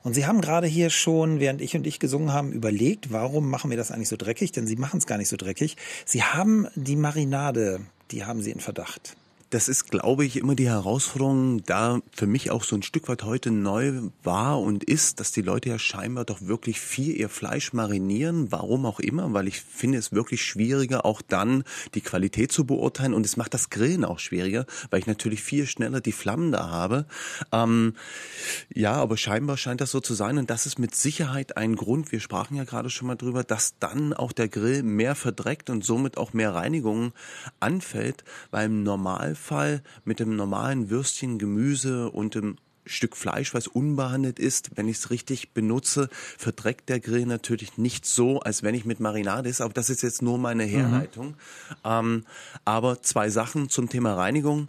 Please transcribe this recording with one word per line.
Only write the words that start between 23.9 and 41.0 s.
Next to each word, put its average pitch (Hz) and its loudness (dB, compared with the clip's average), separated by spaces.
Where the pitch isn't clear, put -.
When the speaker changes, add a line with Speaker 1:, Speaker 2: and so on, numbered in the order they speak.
Speaker 2:
auch 87 -4
schwieriger, 95 -2
weil 95 4
ich - -4
natürlich 107 -2
viel 143 0
schneller 127 -2
die 110 -2
Flammen 147 0
da 85 0
habe. 95 0
Ähm, 113 4
ja, 107 2
aber 120 2
scheinbar 135 0
scheint 127 -4
das 135 -2
so 135 0
zu 127 -4
sein 107 0
und 123 0
das 117 -2
ist - -6
mit 120 0
Sicherheit 139 -2
ein 110 2
Grund, 123 -2
wir 113 -2
sprachen 104 -4
ja 135 -4
gerade 120 -6
schon 127 -6
mal 123 -4
drüber, 123 -2
dass - -2
dann 143 0
auch 127 -2
der 113 0
Grill 123 2
mehr 113 2
verdreckt 127 -4
und 110 -2
somit 127 0
auch - -4
mehr 110 2
Reinigung 113 0
anfällt, 127 -2
weil 107 0
im 107 0
Normalfall 143 -2
mit 113 -2
dem 110 0
normalen 104 -2
Würstchen, 123 -2